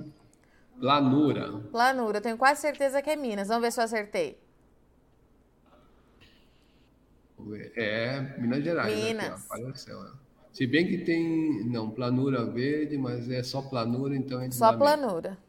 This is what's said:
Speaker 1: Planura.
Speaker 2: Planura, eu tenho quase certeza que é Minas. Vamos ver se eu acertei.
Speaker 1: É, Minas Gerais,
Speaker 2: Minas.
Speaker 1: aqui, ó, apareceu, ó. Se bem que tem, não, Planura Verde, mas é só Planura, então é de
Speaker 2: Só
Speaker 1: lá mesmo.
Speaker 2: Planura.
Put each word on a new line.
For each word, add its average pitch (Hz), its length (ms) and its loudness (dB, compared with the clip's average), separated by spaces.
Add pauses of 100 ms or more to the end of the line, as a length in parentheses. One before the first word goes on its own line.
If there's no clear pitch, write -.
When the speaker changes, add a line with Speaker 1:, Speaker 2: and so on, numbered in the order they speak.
(800)
Speaker 1:
Planura. 135 720 4 (200)
Speaker 2:
Planura, 233 480 2
eu - 20 -2
tenho 226 160 -2
quase 277 240 4
certeza 277 400 0
que 277 80 -4
é 311 60 0
Minas. 214 320 -4
Vamos 233 160 0
ver 233 80 2
se 240 80 -2
eu 233 60 2
acertei. 208 520 -4 (3500)
Speaker 1:
É, 117 640 -2
Minas 123 240 0
Gerais, 135 320 0
Speaker 2:
Minas. 220 300 -2 (260)
Speaker 1:
aqui, 107 120 -6
ó, 127 40 -8
apareceu, 110 320 -12
ó. 107 280 -18 (240)
Se 135 160 0
bem 160 200 4
que 185 120 0
tem, 165 680 0
não, 113 240 -2
Planura 127 560 0
Verde, 143 520 -2
mas 123 320 -4
é 127 140 -2
só 135 180 -6
Planura, 131 540 -2
então 127 260 -4
é 127 60 -4
de 127 80 -6
Speaker 2:
Só 226 100 4
Speaker 1:
lá 226 60 10
mesmo. 226 120 2
Speaker 2:
Planura. 202 540 2 (100)